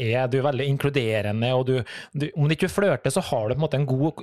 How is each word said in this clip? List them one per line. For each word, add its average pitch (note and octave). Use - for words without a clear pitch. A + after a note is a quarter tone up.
er, B2+
du C3
er -
veldig C#3
inkluderende, A#2
og C3
du, C3
du, D3
om D3
du D#3+
ikke F3+
flørter, F3+
så F#3
har A2
du B2
på C#3
en -
måte C#3
en C#3+
god C3+